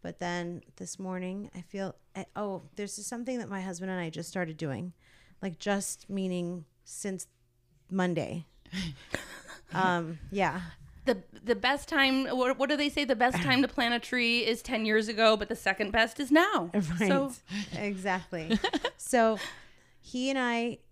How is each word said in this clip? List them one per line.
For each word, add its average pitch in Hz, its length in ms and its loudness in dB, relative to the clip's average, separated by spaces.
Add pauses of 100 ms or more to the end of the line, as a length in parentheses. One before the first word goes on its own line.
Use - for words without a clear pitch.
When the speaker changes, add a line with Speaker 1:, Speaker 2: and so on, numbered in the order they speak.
Speaker 1:
But 170 180 -12
then 175 440 -4 (120)
this - 240 -12
morning, 185 560 -6
I 180 60 -12
feel, 196 340 -8 (180)
I, 196 120 -8 (100)
oh, 196 280 -6 (120)
there's 202 220 -8
just 208 100 -10
something 247 320 -6
that 214 80 -6
my 196 140 -6
husband 185 280 -6
and 185 120 -2
I 165 80 -4
just 165 180 -10
started 165 300 -4
doing. 156 340 -4 (500)
Like, 180 180 -8
just - 500 -2
meaning 180 560 -4 (180)
since - 440 -8 (640)
Monday. 175 560 0 (280)
Speaker 2:
<laughs> 185 100 -4 (920)
Speaker 1:
Um, 170 460 2 (120)
yeah. 180 300 0 (440)
Speaker 3:
The, 247 120 2 (260)
the 226 120 2
best 254 340 0
time, 269 380 4
what, 254 300 2
what 262 120 2
do 294 80 2
they 294 120 2
say? 294 160 0
The 247 100 4
best 247 260 4
time 262 200 4
to 262 60 4
plant 240 260 2
a 240 60 2
tree 240 460 2
is 226 160 0
ten 247 240 -2
years 214 240 4
ago, 220 260 6
but 208 140 -2
the - 60 -2
second 208 360 0
best 226 280 2
is 262 120 0
now. 330 400 6
Speaker 1:
<laughs> - 20 -14
Right. 175 360 2
Speaker 3:
So. 277 240 2 (420)
Speaker 1:
Exactly. 190 880 -2
<laughs> 392 60 2 (280)
So 226 400 4 (600)
he 254 300 -4
and 269 100 0
I 233 400 -2 (120)